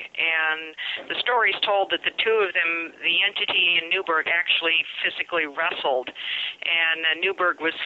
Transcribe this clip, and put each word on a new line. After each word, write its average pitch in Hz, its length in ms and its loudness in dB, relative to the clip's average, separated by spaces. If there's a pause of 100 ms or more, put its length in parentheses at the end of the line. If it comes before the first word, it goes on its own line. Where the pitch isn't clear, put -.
(200)
And 160 560 0 (320)
the - 160 -4
story 220 320 2
is - 80 -8
told 196 240 2
that 175 160 -2
the 180 80 -2 (100)
two 220 220 4
of 175 80 -2
them, 165 480 0
the 170 240 2
entity 196 560 2
and 165 80 -4
Newberg, 175 400 0
actually 165 560 2 (160)
physically 165 480 -2
wrestled. 139 640 -2 (560)
And, 165 320 2
uh, 160 240 2
Newberg 180 400 0
was 165 80 2 (140)